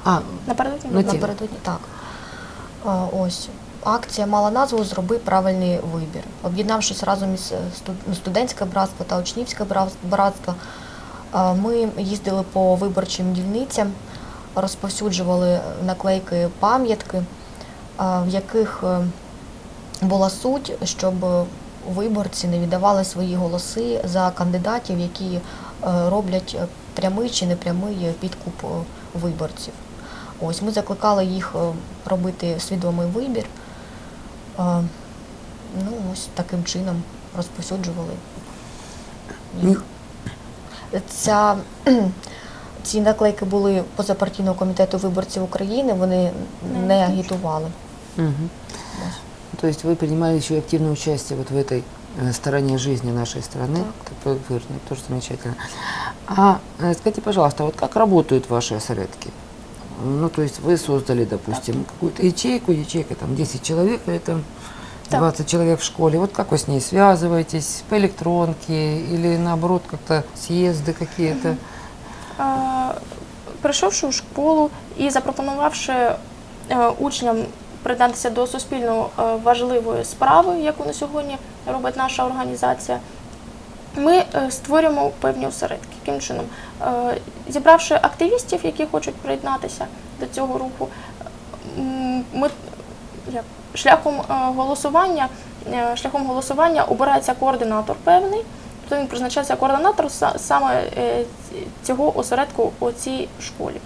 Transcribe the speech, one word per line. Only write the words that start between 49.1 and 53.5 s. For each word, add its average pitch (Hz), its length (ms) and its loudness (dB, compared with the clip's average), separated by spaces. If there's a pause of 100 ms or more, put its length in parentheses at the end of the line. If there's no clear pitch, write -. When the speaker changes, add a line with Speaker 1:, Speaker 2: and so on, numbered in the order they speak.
Speaker 1:
То 165 80 0
есть 156 160 -2
вы 165 100 4
принимали 165 420 2
ещё 156 220 2
активное 156 340 2
участие 143 460 -2
вот 131 120 -6
в 135 60 0
этой 131 260 0 (360)
э, 123 140 0
стороне 135 460 2
жизни 123 340 0
нашей 120 300 -2
страны. 131 360 -2